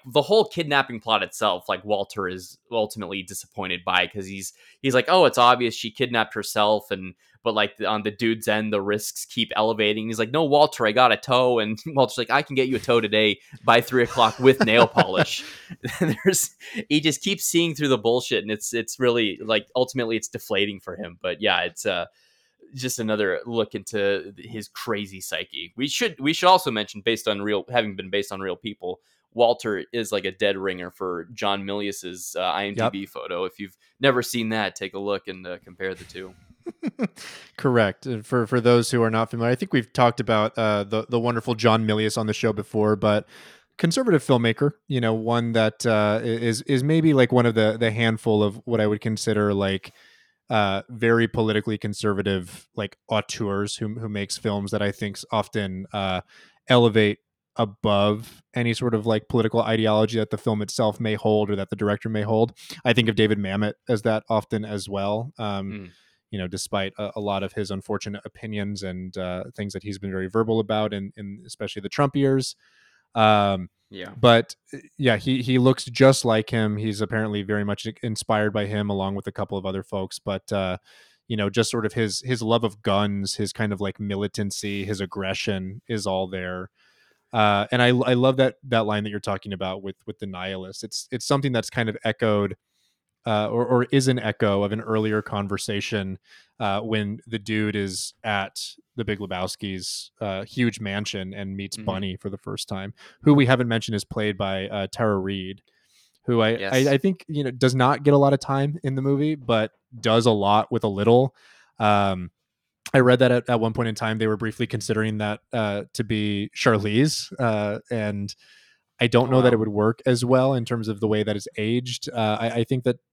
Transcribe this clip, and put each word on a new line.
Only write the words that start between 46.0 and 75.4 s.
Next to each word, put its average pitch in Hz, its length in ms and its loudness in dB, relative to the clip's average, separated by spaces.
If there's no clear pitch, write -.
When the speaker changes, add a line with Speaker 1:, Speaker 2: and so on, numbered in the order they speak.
Speaker 2:
i-, 117 40 -4
is, 113 360 -2
is 131 200 0
maybe, 160 300 4
like, 127 200 6
one 120 140 6
of 113 80 2
the, 110 240 4
the 117 120 2
handful 110 520 2
of 104 220 0
what 117 160 0
I 107 60 4
would 104 140 0
consider, 104 520 0
like, 98 400 -2
uh, 98 380 0
very 117 380 2
politically 110 520 0
conservative, 98 1000 -4
like, 101 220 -8
auteurs 104 680 -4
who, 110 220 -8
who 113 100 -10
makes 101 280 -6
films 101 340 -4
that 104 120 -2
I 101 100 0
think 101 240 -8
s-, - 140 -14
often, 98 600 -4
uh, 95 280 -4
elevate 110 500 6
above 104 840 0
any 117 200 -2
sort 120 200 -2
of, 110 120 0
like, 110 220 0
political 113 340 2
ideology 110 560 2
that 107 120 -2
the 107 80 -6
film 107 220 -2
itself 104 380 -2
may 110 160 -2
hold 107 360 0
or 101 60 -2
that 98 140 -6
the 104 60 -8
director 104 320 -2
may 107 140 -2
hold. 113 300 2
I 123 80 2
think 113 160 4
of 107 60 0
David 107 240 2
Mamet 101 360 -2
as 113 140 0
that 110 260 0
often 107 360 -2
as 104 240 -8
well. 104 500 -4
Um, 98 340 -6
Speaker 1:
Mm. 98 180 -14
Speaker 2:
you 104 80 -8
know, 92 100 -4
despite 98 500 -6
a, 104 160 -8
a 107 60 -8
lot 98 240 -2
of 95 80 -8
his 101 180 -6
unfortunate 101 540 -8
opinions 104 580 -10
and, 92 340 -10
uh, 90 280 -6
things 101 180 -8
that 95 120 -10
he's 98 160 -10
been 98 100 -8
very 95 160 -4
verbal 110 320 0
about, 107 340 0
and, 98 240 -8
and 101 300 -14
especially - 340 -10
the 101 80 -8
Trump 143 280 0
years. 135 400 0
Um, 101 560 4
Speaker 1:
Yeah. 95 300 -14
Speaker 2:
but, 117 380 6
uh, 139 60 -14
yeah, 123 180 2
he, 131 260 -2